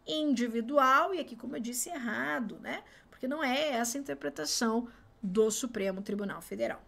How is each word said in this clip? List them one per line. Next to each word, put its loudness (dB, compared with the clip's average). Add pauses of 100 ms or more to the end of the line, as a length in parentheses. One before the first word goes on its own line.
individual, 4
e -2
aqui, -8
como -10
eu -4
disse, -4
errado, -4
né? -8 (260)
Porque -8
não -2
é 2
essa 0
a -6
interpretação -2 (340)
do 4
Supremo -2
Tribunal -4
Federal. -4